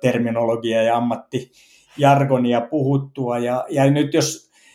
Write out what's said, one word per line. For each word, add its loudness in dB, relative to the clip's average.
terminologiaa 0
ja 2
ammattijargonia 0
puhuttua. -2
Ja, -2
ja 2
nyt 0
jos... -2